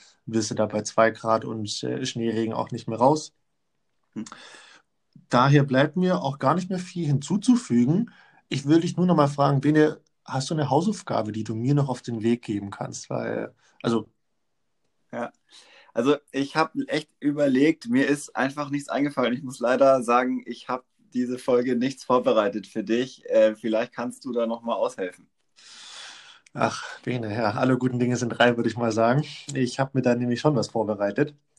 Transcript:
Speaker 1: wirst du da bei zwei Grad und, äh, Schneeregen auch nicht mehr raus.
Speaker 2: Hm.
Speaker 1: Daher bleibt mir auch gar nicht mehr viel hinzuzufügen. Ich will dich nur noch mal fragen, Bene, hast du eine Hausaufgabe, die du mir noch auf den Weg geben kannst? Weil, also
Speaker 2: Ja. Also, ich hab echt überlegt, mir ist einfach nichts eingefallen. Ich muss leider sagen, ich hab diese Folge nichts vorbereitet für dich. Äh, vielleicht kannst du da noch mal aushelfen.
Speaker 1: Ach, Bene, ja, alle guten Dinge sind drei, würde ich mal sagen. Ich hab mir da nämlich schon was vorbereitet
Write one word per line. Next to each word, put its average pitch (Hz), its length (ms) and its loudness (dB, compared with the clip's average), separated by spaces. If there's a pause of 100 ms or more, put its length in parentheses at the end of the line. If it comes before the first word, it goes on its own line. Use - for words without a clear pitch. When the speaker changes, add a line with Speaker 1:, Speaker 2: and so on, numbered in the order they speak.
(260)
Speaker 1:
wirst 113 260 -2
du 107 40 -6
da 107 120 0
bei 104 160 -4
zwei 113 280 2
Grad 113 340 -2
und, 113 380 -8
äh, 127 220 -6
Schneeregen 113 480 -4
auch 117 180 -6
nicht 113 160 -10
mehr 113 120 -6
raus. 151 340 2 (800)
Speaker 2:
Hm. 107 120 -8 (1040)
Speaker 1:
Daher 139 340 6
bleibt 139 340 2
mir 180 240 0
auch 135 180 -6
gar 139 160 2
nicht 180 140 -6
mehr 180 100 -4
viel 175 260 -6
hinzuzufügen. 147 1080 2 (360)
Ich 139 200 -4
will 165 120 6
dich 175 180 -2
nur 170 80 2
noch 180 100 4
mal 147 120 6
fragen, 143 340 2
Bene, 151 380 4 (260)
hast - 240 -6
du 175 60 -2
eine 147 140 -2
Hausaufgabe, 131 640 -2
die 107 120 -6
du 110 120 -6
mir 120 200 0
noch 143 140 0
auf 123 120 -6
den 113 220 -8
Weg 117 200 2
geben 101 280 -6
kannst? - 380 -12
Weil, 113 440 -6 (300)
also 113 260 -2 (1040)
Speaker 2:
Ja. 120 200 -10 (600)
Also, 139 240 2 (140)
ich 139 260 -4
hab 160 160 0 (140)
echt 156 220 -4 (100)
überlegt, 143 720 2
mir 131 180 2
ist 143 280 -4
einfach 139 340 -4
nichts 143 200 -6
eingefallen. 131 440 -2
Ich 123 100 -8
muss 127 160 -12
leider 127 440 4
sagen, 127 420 0
ich - 240 -12
hab 127 160 -6 (280)
diese 123 260 -4
Folge 123 380 2
nichts 131 260 -4
vorbereitet 110 640 2
für 110 160 -8
dich. 117 460 -4
Äh, 110 260 4
vielleicht 113 380 -4
kannst 123 320 -8
du 123 80 -8
da 117 140 0
noch 113 140 -6
mal 117 140 -4
aushelfen. 98 540 -6 (1200)
Speaker 1:
Ach, 117 300 -2 (200)
Bene, 117 320 -4
ja, 110 160 0
alle 127 260 2
guten 123 220 -2
Dinge 123 180 2
sind 120 120 -4
drei, 120 280 4
würde 117 120 0
ich 107 80 -6
mal 117 140 0
sagen. 117 320 4 (300)
Ich 131 260 -2
hab 135 140 -2
mir 131 80 0
da 123 140 2
nämlich 120 240 -2
schon 151 160 2
was - 140 0
vorbereitet 104 640 -2 (240)